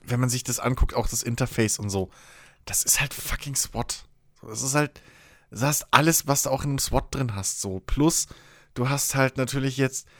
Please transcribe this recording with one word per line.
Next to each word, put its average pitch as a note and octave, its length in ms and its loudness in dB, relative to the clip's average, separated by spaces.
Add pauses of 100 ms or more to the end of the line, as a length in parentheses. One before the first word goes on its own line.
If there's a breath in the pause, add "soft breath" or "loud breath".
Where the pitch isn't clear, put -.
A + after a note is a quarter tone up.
wenn B2 140 0
man B2+ 100 4
sich B2+ 140 -2
das A#2+ 160 -4
anguckt, - 360 2
auch A#2+ 120 2
das - 160 -2
Interface A#2 560 0
und G#2 100 -4
so, F#2+ 200 -2 (560 soft breath)
das - 180 -2
ist - 180 2
halt C#3+ 120 -2
fucking - 420 -6
swat. - 500 -4 (360)
So, - 60 -16
das A2 140 -8
ist C3+ 140 0
halt, D3 260 0 (500 soft breath)
du - 100 -10
hast - 300 0
alles, D3+ 360 4
was C#3 160 2
du C3+ 80 -2
auch C3+ 120 -2
in C#3+ 60 -2
einem C3+ 100 0
swat - 340 0
drin B2 220 -2
hast, - 260 -4
so. F#2+ 240 -4
Plus, - 420 2 (460 soft breath)
du B2 160 0
hast C#3 260 0
halt C3+ 220 2
natürlich C3 400 -2
jetzt C3 300 0 (120 soft breath)